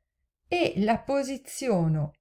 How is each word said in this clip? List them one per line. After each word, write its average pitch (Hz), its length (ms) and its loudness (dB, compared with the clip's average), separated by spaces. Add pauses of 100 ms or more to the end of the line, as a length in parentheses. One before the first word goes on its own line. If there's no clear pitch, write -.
(460)
e - 300 0
la 214 240 2
posiziono 226 1200 -2